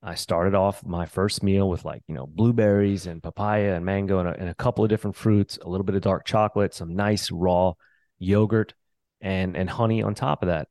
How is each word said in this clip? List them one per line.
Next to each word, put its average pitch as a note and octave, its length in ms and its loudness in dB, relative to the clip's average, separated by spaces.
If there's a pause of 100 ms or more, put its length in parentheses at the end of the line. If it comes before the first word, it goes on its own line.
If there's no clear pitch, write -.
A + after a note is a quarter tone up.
I F2 140 -10
started F2+ 380 0
off G2 320 2
my F2 200 -4
first F#2+ 380 -2
meal G2 260 4
with, F2 140 -4
like, D2 240 -10
you D#2 80 -8
know, C2 120 -10
blueberries G2+ 800 2
and E2 140 -12
papaya G2+ 540 -2
and E2+ 80 -4
mango G2 360 0
and F2 100 0
a, E2+ 100 -6
and F2+ 100 -6
a E2+ 40 -8
couple A2+ 300 0
of A2 60 2
different G#2 260 -2
fruits, G#2 460 2
a - 60 -14
little F#2 160 -4
bit F#2+ 120 -2
of G2 60 2
dark F#2+ 240 0
chocolate, G#2 480 0
some E2+ 220 -10
nice G2+ 360 0
raw F2+ 420 2 (460)
yogurt, G#2 540 2 (480)
and, F#2+ 360 -2
and F#2 120 -2
honey A2+ 340 0
on G#2 100 -2
top C#3 300 -4
of F#2 40 0
that. D#2+ 240 -2